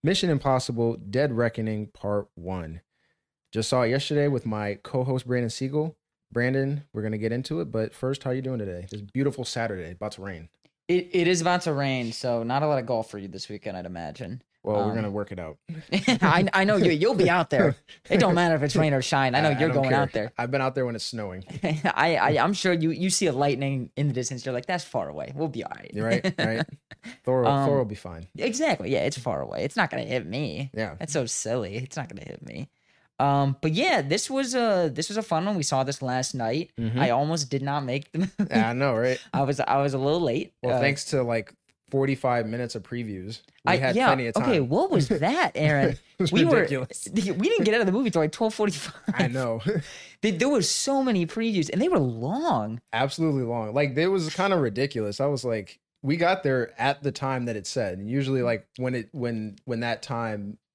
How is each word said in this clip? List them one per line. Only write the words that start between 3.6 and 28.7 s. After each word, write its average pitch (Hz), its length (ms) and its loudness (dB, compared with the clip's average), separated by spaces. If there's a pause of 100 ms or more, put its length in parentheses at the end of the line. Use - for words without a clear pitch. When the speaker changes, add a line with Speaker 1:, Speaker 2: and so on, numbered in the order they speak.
Speaker 1:
saw 127 140 2
it 117 80 2
yesterday 143 400 2
with 127 160 -2
my 104 360 -2
co-host, 131 460 -2
Brandon 123 220 0
Siegel. 147 480 -4 (340)
Brandon, 135 640 0
we're 107 100 -4
gonna 110 140 -2
get 110 160 -2
into 131 260 -4
it, 165 100 -6
but 110 240 -2
first, 131 300 -4
how 131 80 -2
you 131 100 -2
doing 131 180 -4
today? 92 300 -8
This 107 120 -10
beautiful 131 420 -2
Saturday, 98 480 -4
about 104 220 -8
to 95 80 -16
rain. 85 260 -10 (400)
Speaker 2:
It, 180 240 2
it 175 160 4
is 175 140 4
about 180 220 2
to 160 100 0
rain, 131 400 0
so 117 300 -2
not 131 200 0
a 156 40 2
lot 143 120 2
of 117 60 -6
golf 113 260 -2
for 104 60 -10
you 98 100 -8
this 95 220 -12
weekend, 101 260 -8
I'd 87 100 -8
imagine. 87 560 -10 (220)
Speaker 1:
Well, 104 140 0
we're 104 140 2
Speaker 2:
Um, 110 40 -2
Speaker 1:
gonna 107 140 -2
work 101 220 -4
it 92 80 -8
out. 80 180 -10 (120)
Speaker 2:
<laughs> 160 220 -10
I, 185 600 4
I 190 120 4
know 208 120 4
you, 165 140 6
you'll 196 240 4
be 180 140 6
out 170 200 2
there. 156 260 4 (340)
It 190 100 6
don't 180 160 6
matter 170 200 6
if 147 60 2
it's 143 140 0
rain 151 180 4
or 131 80 2
shine. 135 320 2
I 143 80 4
know 156 80 4
Speaker 1:
<laughs> - 20 4
I, - 40 2
I 131 40 -2
Speaker 2:
you're 156 100 4
Speaker 1:
don't 143 140 4
Speaker 2:
going 131 100 4
out 139 180 2
Speaker 1:
care. 110 140 -2
Speaker 2:
there. - 120 -10
Speaker 1:
I've 120 140 -2
been 139 100 0
out 131 140 0
there 131 100 0
when 117 100 -4
it's 104 100 -6
snowing. 95 380 -8 (100)
Speaker 2:
<laughs> - 100 -6
I, 156 540 2
I, 143 260 4
I'm 190 100 2
sure 185 200 0
you, 160 180 2
you 180 180 -2
see - 160 0
a 143 80 2
lightning 135 640 0
in 143 100 2
the 131 60 2
distance. 123 320 -6
You're 131 80 -2
like, 123 140 -4
"That's 180 160 -2
far 90 260 -4
away. 73 260 -8
We'll 156 120 -2
be 117 160 -6
all - 120 -8
right." - 180 -18
Speaker 1:
You're 107 120 -2
right, 185 320 0
right. 113 240 0 (320)
Speaker 2:
<laughs> - 300 -18
Speaker 1:
Thor, 127 220 2
Speaker 2:
Um, 139 220 4
Speaker 1:
Thor 143 120 4
will 120 60 2
be 104 100 -8
fine. 87 320 -14 (100)
Speaker 2:
Exactly. 247 540 -2